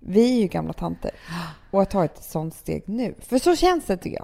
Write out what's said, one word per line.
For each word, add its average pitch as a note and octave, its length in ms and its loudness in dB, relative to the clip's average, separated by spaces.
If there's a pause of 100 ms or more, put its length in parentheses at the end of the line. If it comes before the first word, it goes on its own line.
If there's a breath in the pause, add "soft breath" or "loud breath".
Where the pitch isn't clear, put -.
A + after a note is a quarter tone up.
Vi A#3 340 4
är A3+ 40 2
ju F#3+ 60 2
gamla D#3+ 260 -4
tanter E3+ 380 -6 (600 loud breath)
och G3 80 4
har G3 60 4
tagit F#3+ 320 0
ett - 60 -20
sånt D#3+ 300 -6
steg D#3 320 -8
nu. A3 340 -4
För - 180 -2
så F4 180 4
känns F4 300 2
det, F#3+ 120 0
tycker - 260 -8